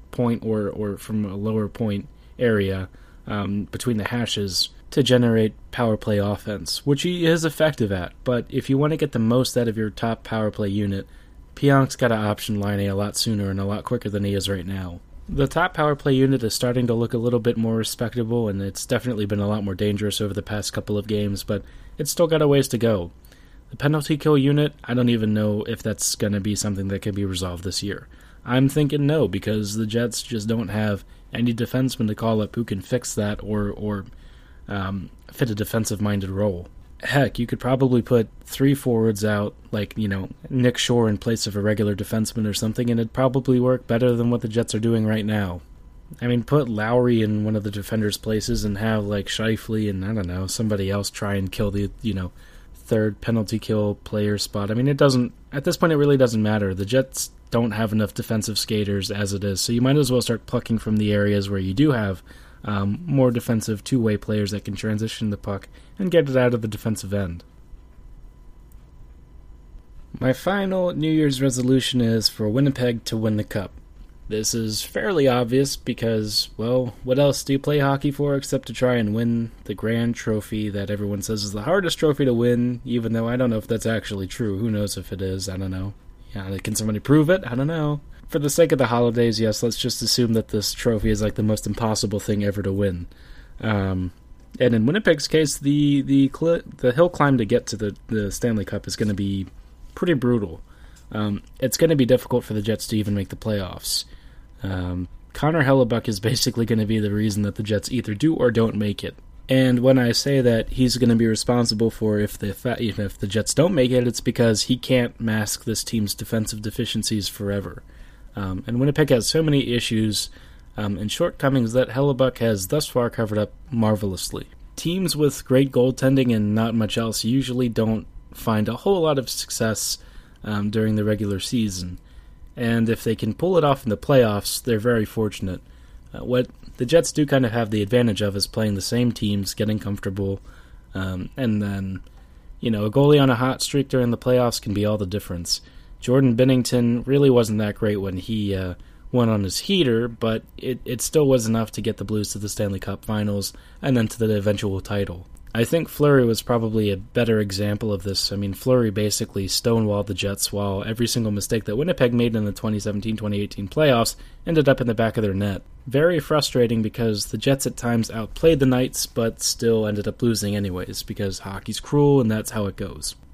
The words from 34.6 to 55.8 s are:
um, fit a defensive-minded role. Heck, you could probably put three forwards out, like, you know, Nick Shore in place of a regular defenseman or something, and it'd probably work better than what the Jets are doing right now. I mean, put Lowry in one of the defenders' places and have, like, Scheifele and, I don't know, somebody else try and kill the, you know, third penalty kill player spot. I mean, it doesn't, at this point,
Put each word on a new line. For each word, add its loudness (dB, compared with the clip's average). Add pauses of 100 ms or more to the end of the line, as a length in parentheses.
um, -6 (220)
fit -2
a -2
defensive-minded -2
role. -2 (340)
Heck, 0
you -2
could -4
probably 2
put 2 (160)
three 2
forwards 2
out, 0 (160)
like, -4
you -2
know, -4 (200)
Nick 2
Shore 2
in 2
place -2
of -6
a -2
regular 2
defenseman -4
or -2
something, -2
and 2
it'd -2
probably 2
work 2
better 4
than 2
what 0
the -4
Jets -2
are 0
doing 2
right 0
now. -2 (600)
I -2
mean, 2
put 2
Lowry 2
in 0
one 0
of -2
the -6
defenders' -2
places -2
and -2
have, 0
like, -4
Scheifele -2
and, -4
I -4
don't -2
know, -4
somebody -2
else -2
try -4
and -2
kill -2
the, -2 (120)
you -2
know, -4 (440)
third 0
penalty -2
kill 0
player -2
spot. -4
I -2
mean, 2
it 2
doesn't, 4 (180)
at -6
this 0
point, 4